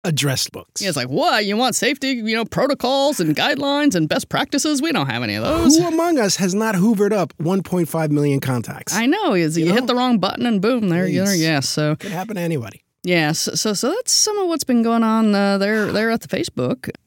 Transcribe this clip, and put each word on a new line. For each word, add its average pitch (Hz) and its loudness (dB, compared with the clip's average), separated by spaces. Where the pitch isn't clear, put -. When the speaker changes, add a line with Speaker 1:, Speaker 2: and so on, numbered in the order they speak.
Speaker 1:
address 135 -2
books. - -12
Speaker 2:
Yeah, 196 -2
it's 156 -4
like, 127 -4
"What? 269 2
You 208 0
want 240 2
safety, 269 -2
you 226 -2
know, 226 -2
protocols 269 0
and 156 2
guidelines 285 2
and 156 2
best 185 -2
practices? 294 0
We 330 -2
don't 147 0
have 120 -2
any 107 -2
of 107 -2
those." 320 4
Speaker 1:
Who 349 2
among 330 0
us 202 0
has 185 0
not 220 0
hoovered 202 2
up 185 -2
one 180 -2
point 175 -2
five 156 -2
million 143 2
contacts? - -4
Speaker 2:
I 226 0
know. 320 2
Is 165 0
you 160 2
Speaker 1:
You 175 2
Speaker 2:
hit 240 4
Speaker 1:
know? 240 -4
Speaker 2:
the 240 0
wrong 247 2
button 202 -2
and 214 0
boom, 220 0
there 175 0
you 185 0
are. 196 0
Speaker 1:
Please. 185 2
Speaker 2:
Yeah, 160 2
so 151 -2
Speaker 1:
Could 202 -10
happen 180 -8
to 175 -4
anybody. 139 -6
Speaker 2:
Yeah, 165 2
so, - -4
so, 214 -2
so 226 -2
that's 466 -2
some 415 4
of 370 0
what's 330 -2
been 240 2
going 226 2
on, 220 2
uh, 196 2
there, 208 0
there 226 0
at 226 -2
the - -18
Facebook. 190 -4